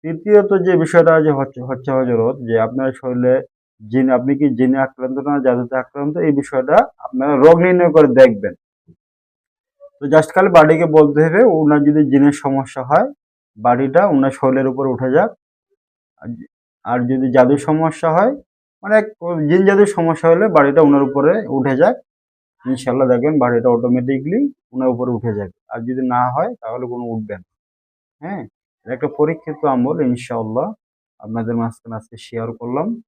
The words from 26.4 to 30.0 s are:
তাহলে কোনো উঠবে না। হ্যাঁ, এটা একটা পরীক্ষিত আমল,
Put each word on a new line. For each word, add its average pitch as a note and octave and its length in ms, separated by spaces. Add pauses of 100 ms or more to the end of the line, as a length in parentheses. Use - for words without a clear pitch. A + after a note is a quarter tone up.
তাহলে B2 320
কোনো B2 200
উঠবে G#2+ 280
না। F2 60 (760)
হ্যাঁ, F3 200 (400)
এটা - 140
একটা D3 120 (100)
পরীক্ষিত D#3 420 (140)
আমল, C3 220 (140)